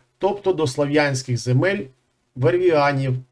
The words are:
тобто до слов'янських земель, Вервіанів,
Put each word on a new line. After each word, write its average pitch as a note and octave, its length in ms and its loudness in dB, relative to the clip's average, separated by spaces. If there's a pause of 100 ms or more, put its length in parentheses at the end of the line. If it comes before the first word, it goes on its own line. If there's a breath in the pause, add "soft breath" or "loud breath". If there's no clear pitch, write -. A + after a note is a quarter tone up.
(180)
тобто G3 340 0
до D#3 140 0
слов'янських C#3+ 720 0
земель, F3 460 0 (520)
Вервіанів, C#3+ 800 2 (160)